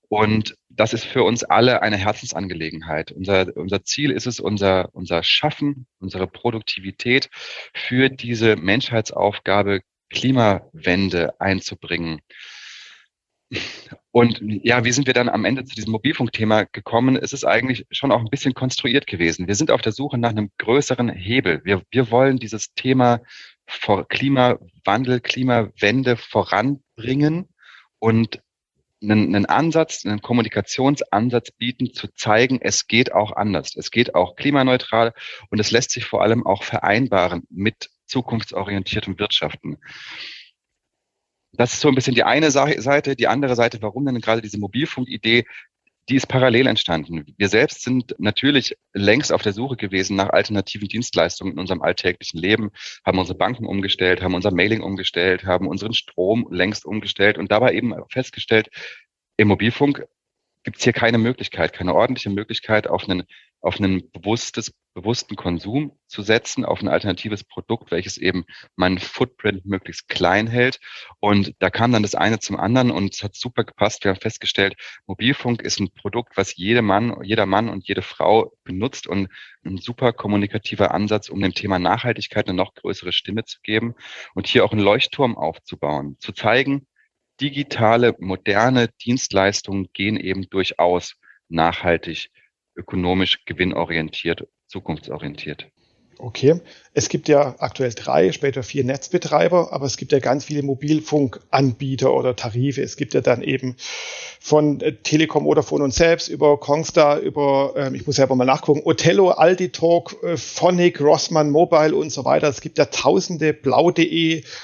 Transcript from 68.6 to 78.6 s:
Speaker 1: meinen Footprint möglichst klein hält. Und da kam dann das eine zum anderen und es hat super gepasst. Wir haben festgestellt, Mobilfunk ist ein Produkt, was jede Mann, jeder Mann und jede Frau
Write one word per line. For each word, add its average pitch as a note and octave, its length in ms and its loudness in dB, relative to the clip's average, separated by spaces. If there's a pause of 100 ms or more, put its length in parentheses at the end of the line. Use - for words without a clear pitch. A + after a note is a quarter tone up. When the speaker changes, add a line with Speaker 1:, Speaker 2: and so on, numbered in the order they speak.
Speaker 1:
meinen F#2 220 0
Footprint G2 680 -4
möglichst F#2+ 440 -8
klein F#2+ 380 2
hält. B2 320 0 (400)
Und G2+ 400 2
da F#2 120 2
kam A#2 200 2
dann A2 120 4
das - 120 -4
eine A2 240 2
zum - 220 -6
anderen A#2+ 320 2
und F#2+ 220 -2
es - 100 -10
hat G2+ 100 -8
super A#2+ 300 -4
gepasst. - 400 -4
Wir G2 80 2
haben F#2 80 -4
festgestellt, - 540 -2 (320)
Mobilfunk A#2+ 560 -2
ist - 180 -4
ein G2 100 -2
Produkt, - 460 -8
was G2 180 -2
jede A2 280 0
Mann, G#2 420 0
jeder G#2 220 0
Mann G2+ 220 0
und F#2+ 200 -10
jede - 140 -4
Frau G2 500 2 (100)